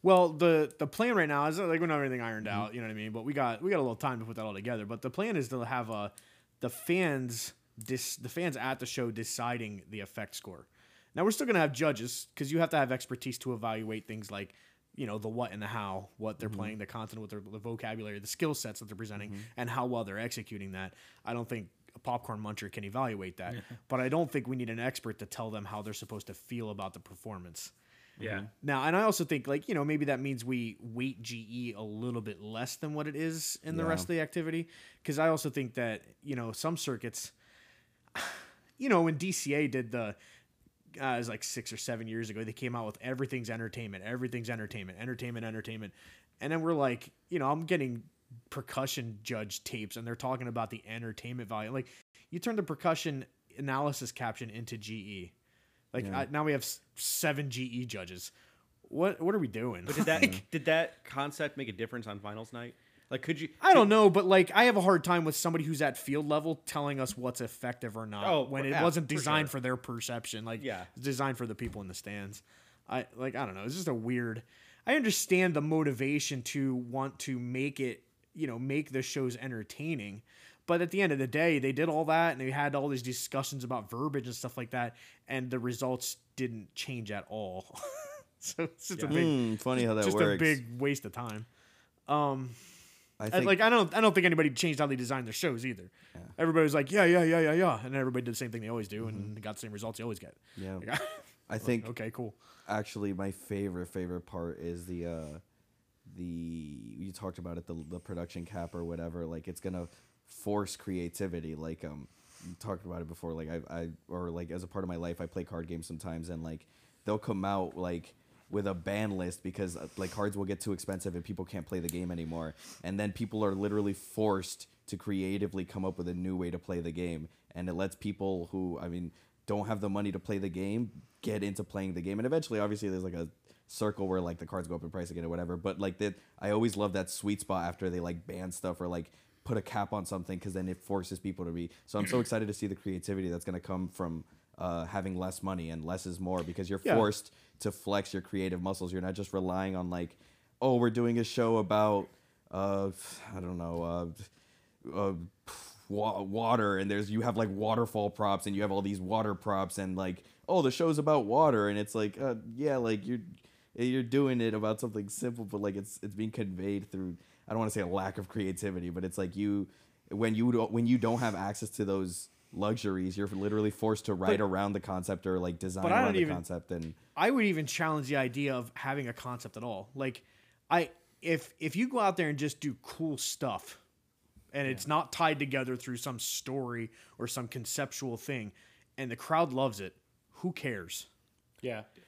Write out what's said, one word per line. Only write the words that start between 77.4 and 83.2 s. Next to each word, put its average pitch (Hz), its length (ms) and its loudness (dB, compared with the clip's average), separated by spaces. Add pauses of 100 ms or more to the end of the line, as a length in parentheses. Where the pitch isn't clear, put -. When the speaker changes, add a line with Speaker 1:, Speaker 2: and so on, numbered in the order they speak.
Speaker 1:
it, 123 220 -2 (320)
you 156 120 -2
know, 117 120 -4
make 139 340 -2
the 131 100 0
shows 127 340 -2
entertaining. 117 840 -6 (440)
But 170 140 4
at 175 100 2
the 196 120 4
end 175 100 6
of 139 60 2
the 135 80 2
day, 151 320 4
they 135 140 2
did 156 180 2
all 156 160 2
that, 165 260 6
and 131 80 -6
they 131 100 -2
had 143 240 2
all 143 140 2
these 135 140 0
discussions 131 600 -4